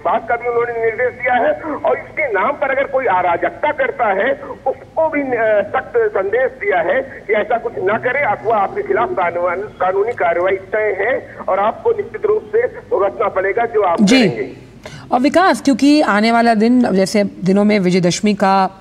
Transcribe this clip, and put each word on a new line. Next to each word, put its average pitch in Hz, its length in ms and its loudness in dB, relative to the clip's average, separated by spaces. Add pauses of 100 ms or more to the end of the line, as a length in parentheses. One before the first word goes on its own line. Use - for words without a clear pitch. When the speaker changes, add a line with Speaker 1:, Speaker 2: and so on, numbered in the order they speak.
Speaker 1:
बात 214 240 -2
का 247 60 0
भी 240 140 -6
उन्होंने 233 360 -2
निर्देश 226 280 -2
दिया - 200 -2
है। 294 200 2 (200)
और - 240 -2
इसके - 360 -6
नाम 226 180 0
पर - 200 -2
अगर 269 120 0
कोई 262 220 -2
अराजकता 180 680 0
करता 262 340 -2
है 208 280 0 (340)
उसको - 420 -2
भी, 294 120 -2
अ, 220 400 0
सख्त - 360 -4
संदेश 214 540 0
दिया 202 300 -2
है 190 460 -4
कि 196 60 0
ऐसा 214 240 0
कुछ 233 200 -6
ना 196 200 0
करे 247 220 -2
अथवा 220 380 0
आपके 196 240 -2
खिलाफ 202 300 -2
कानून, 175 440 -2
कानूनी 196 580 -2
कार्रवाई 180 420 0
तय 208 440 -2
है 233 360 -4 (140)
और 190 100 0
आपको 214 300 0
निश्चित - 360 -4
रूप - 180 0 (120)
से 240 120 2
भुगतना 196 600 -2
पड़ेगा 190 380 -2
जो 220 160 0
आप 175 200 2
Speaker 2:
जी। 214 280 4
Speaker 1:
करेंगे। 110 360 -8 (460)
Speaker 2:
और 254 80 2
विकास, 302 420 4
क्योंकि 277 400 4
आने 214 300 4
वाला 233 220 4
दिन, 233 380 4
जैसे 190 320 2
दिनों 196 400 2
में 208 160 4
विजयदशमी 180 540 2
का 196 320 2 (160)